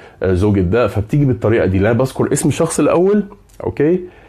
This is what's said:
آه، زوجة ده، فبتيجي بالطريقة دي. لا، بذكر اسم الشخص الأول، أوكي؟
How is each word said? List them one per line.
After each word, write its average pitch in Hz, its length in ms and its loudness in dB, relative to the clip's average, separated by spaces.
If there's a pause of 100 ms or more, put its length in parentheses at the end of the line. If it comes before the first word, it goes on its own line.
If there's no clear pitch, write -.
(220)
آه، 95 100 0
زوجة 101 280 2
ده، 101 280 0
فبتيجي 143 360 -2
بالطريقة 110 420 0
دي. 95 120 0
لا، 104 140 2
بذكر 127 400 -2
اسم 143 160 0
الشخص 160 320 -2
الأول، 196 440 2 (400)
أوكي؟ 170 360 0 (280)